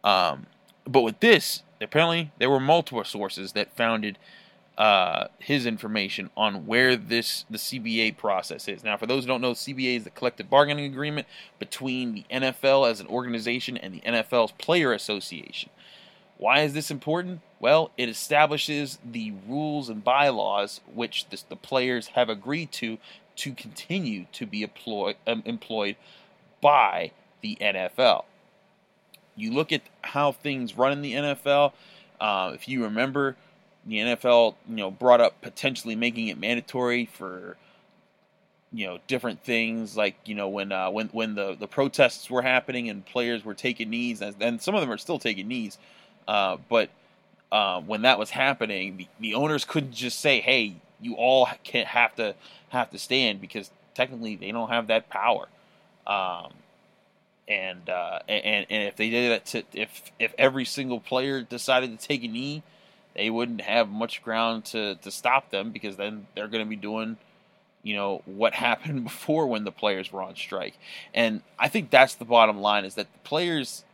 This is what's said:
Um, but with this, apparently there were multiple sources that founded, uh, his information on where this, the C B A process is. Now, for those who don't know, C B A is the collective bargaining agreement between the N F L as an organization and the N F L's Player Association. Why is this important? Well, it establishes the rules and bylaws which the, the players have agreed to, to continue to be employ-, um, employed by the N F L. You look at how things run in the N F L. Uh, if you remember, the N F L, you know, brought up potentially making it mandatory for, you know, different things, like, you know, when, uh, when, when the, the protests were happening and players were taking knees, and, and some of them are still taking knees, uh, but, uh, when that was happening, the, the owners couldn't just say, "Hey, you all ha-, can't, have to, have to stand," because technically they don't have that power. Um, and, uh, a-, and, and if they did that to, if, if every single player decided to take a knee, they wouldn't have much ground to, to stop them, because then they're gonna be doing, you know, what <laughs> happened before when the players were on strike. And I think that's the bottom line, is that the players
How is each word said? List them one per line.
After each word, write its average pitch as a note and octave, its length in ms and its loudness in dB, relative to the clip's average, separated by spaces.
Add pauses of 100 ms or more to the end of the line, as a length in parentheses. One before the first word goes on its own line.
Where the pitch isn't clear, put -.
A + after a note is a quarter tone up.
Um, F2 440 4 (400)
but C3 160 6
with A3 180 0
this, A3 420 6 (160)
apparently E3 600 2
there B2 100 4
were C3+ 100 6
multiple C3+ 460 2
sources G2 480 -6
that - 240 -4
founded, A2 400 0 (600)
uh, G2 520 4 (100)
his C#3 280 0
information G#2+ 720 -4
on G2 300 0
where B2+ 300 4
this, A2+ 520 -4
the A2 100 -10
C - 200 -8
B A2+ 220 -2
A A2 100 2
process - 560 -4
is. G2+ 160 -8
Now, G#2+ 140 -2
for A2 100 -6
those C3 160 0
who B2 60 -8
don't B2+ 120 0
know, B2 140 0
C - 180 -8
B B2+ 220 -2
A - 40 -2
is A2 40 -6
the G2+ 80 -14
collective - 400 -6
bargaining C#3+ 360 6
agreement D3 420 -6 (320)
between B2+ 520 -6
the G#2 160 -10
N C3 140 -2
F C3 220 -2
L C3+ 200 6
as A2+ 140 2
an G2+ 80 -14
organization A#2+ 720 -4
and F#2+ 180 -10
the - 100 -16
N A#2 120 0
F A2 160 -2
L's A#2 180 4
Player D3+ 420 2
Association. - 760 -6 (680)
Why C3 240 4
is C#3+ 120 0
this D3 160 -4
important? E3 520 -4 (180)
Well, D3+ 360 4
it B2 120 -2
establishes D3 880 0 (100)
the A2 260 -8 (120)
rules D3 420 -4
and G#2+ 140 -8
bylaws G#2+ 800 2 (120)
which A2+ 360 -6
the, G2 200 -12
the - 60 -10
players B2+ 540 -2
have A#2+ 200 2
agreed B2+ 440 -6
to, A2+ 260 -6 (380)
to C3+ 180 -8
continue A2+ 760 -8
to - 120 -10
be G#2 200 -6
employ-, G#2 500 -6 (140)
um, A2+ 180 -2
employed A2 480 -4 (680)
by G#2 520 4 (300)
the G#2+ 180 -6
N G2+ 160 0
F F#2 240 -4
L. A#2 240 6 (1120)
You A2 160 -4
look D3+ 180 2
at D#3 120 0 (200)
how C#3+ 300 2
things B2+ 440 -6
run B2+ 140 6
in C#3+ 100 -2
the C3+ 140 -6
N C#3+ 120 -2
F C#3 200 -4
L. C#3+ 280 6 (460)
Uh, F#2+ 360 0
if - 120 -16
you B2+ 140 -2
remember, C3 540 0 (500)
the G#2+ 140 -4
N A2 60 0
F A#2+ 180 -2
L, A#2+ 320 8 (100)
you A2+ 100 -8
know, G2 140 -2
brought A#2+ 300 8
up - 220 2
potentially A#2 520 -4
making A#2 340 0
it F#2 120 -8
mandatory A#2+ 640 -2
for, F#2 540 -12 (1120)
you G#2+ 140 -6
know, F2 200 -8
different B2 380 -4
things, A2+ 500 -2
like, G#2 300 2
you G#2+ 100 -8
know, G2+ 140 -4
when, G2 240 -4
uh, F#2 180 0
when, G#2+ 180 -4
when A2 260 -4
the, G2 200 -4
the G#2 140 -10
protests - 600 0
were B2+ 100 0
happening B2+ 480 0
and G2+ 160 -10
players A#2+ 400 -4
were G#2+ 80 -8
taking A2+ 380 -4
knees, A#2 320 -4
and, G2+ 180 -8
and A#2 220 -2
some G3 120 -2
of G#3 60 4
them C3+ 100 -2
are G#2+ 60 -2
still D3+ 220 -4
taking G#2 300 -4
knees, A#2 280 -6 (500)
uh, G2 300 0 (140)
but, A#2 180 4 (640)
uh, F#2+ 300 2
when G#2 180 -4
that A#2+ 180 4
was G#2+ 120 -4
happening, G#2+ 680 -2
the, F#2 100 -14 (140)
the A2 140 -4
owners D3 320 0
couldn't C3+ 260 -4
just A#2+ 260 -8
say, C3+ 220 2
"Hey, A2+ 360 0 (220)
you A2+ 180 -8
all B2+ 280 6
ha-, - 180 -4
can't, - 260 -2
have A#2+ 260 2
to, G#2+ 200 -4 (360)
have B2 180 -2
to G2+ 100 -16
stand," A#2 440 0
because G2 280 -12 (220)
technically A#2 420 -4
they F#2+ 160 -10
don't A#2 200 -6
have A#2 160 0
that A2 240 0
power. G#2 360 0 (600)
Um, F2+ 480 -4 (920)
and, F#2 440 -6
uh, F2+ 360 -4
a-, G#2 200 -2
and, G#2 240 0
and G#2 180 -2
if - 80 -10
they A2 140 0
did A#2+ 200 2
that A2 140 0
to, - 180 -6 (120)
if, - 440 -10
if A2+ 200 -2
every C3 260 4
single C3+ 360 -6
player C3 420 -2
decided B2 580 -2
to - 80 -14
take C3+ 160 -2
a A#2 40 -6
knee, C#3 340 -8 (520)
they A2 160 -2
wouldn't A#2 300 -4
have A2 280 2
much A2 360 -6
ground A2+ 400 0
to, G#2 320 -6
to G2 120 -16
stop B2+ 420 0
them, A2 200 -4
because G#2 240 -8
then G2+ 400 -8
they're G#2 140 -6
gonna A2 180 -4
be A2 80 -6
doing, A2 420 -6 (680)
you G#2 100 -6
know, G2+ 300 -2
what G2+ 300 0
<laughs> - 0 -
happened A#2+ 500 -2
before D3+ 420 -2
when A2+ 160 -2
the G2+ 80 -6
players G2 400 -2
were F#2+ 100 -8
on F#2 140 -8
strike. - 420 -8 (380)
And A2 260 2 (160)
I C3 120 2
think G3+ 220 -2
that's C3 260 8
the - 80 -12
bottom A2+ 340 6
line, G#2 260 2
is G2 120 -10
that G#2 160 -8
the - 80 -20
players D#3 720 -4